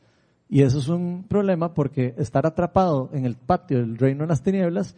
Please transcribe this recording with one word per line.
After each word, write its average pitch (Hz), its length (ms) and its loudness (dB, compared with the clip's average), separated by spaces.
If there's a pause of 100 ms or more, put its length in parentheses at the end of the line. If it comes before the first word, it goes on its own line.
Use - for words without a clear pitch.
(480)
Y 139 140 6
eso 139 160 4
es 131 100 -4
un 175 400 -4
problema 180 460 0
porque 131 440 -2
estar 143 280 0
atrapado 170 640 0
en 135 120 -4
el 120 120 -4
patio 175 420 0
del 113 200 -2
reino 135 240 0
de 160 60 -4
las 165 140 -2
tinieblas 190 560 -2